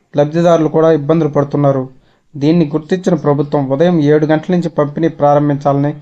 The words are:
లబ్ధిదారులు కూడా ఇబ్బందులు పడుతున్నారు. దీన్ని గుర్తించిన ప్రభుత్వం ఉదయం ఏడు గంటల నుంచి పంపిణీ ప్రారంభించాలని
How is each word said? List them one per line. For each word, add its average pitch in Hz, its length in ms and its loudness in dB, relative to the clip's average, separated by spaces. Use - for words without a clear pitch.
లబ్ధిదారులు 160 520 2
కూడా 160 240 2
ఇబ్బందులు 156 360 0
పడుతున్నారు. 139 600 -2
దీన్ని 156 300 2
గుర్తించిన 175 480 -4
ప్రభుత్వం 143 560 -2
ఉదయం 165 300 2
ఏడు 151 260 2
గంటల 156 280 0
నుంచి 170 140 -2
పంపిణీ 156 400 -2
ప్రారంభించాలని 143 920 0